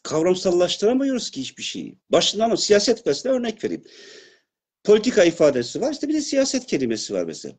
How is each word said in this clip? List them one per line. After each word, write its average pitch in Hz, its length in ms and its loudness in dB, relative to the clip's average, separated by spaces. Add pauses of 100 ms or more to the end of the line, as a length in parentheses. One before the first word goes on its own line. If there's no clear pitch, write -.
kavramsallaştıramıyoruz 185 1300 0
ki 139 100 -8
hiçbir 131 220 -12
şeyi. - 360 -10 (120)
Başından 220 420 2
o 180 40 2
siyaset 208 480 2
felsefesine 240 280 -2
örnek 240 320 -2
vereyim. 85 200 -6 (1000)
Politika 214 400 4
ifadesi 156 560 2
var, 269 120 -2
işte 285 160 -6
bir 302 60 -2
de 311 60 0
siyaset 269 460 -2
kelimesi 117 480 -4
var 87 100 -2
mesela. - 340 -12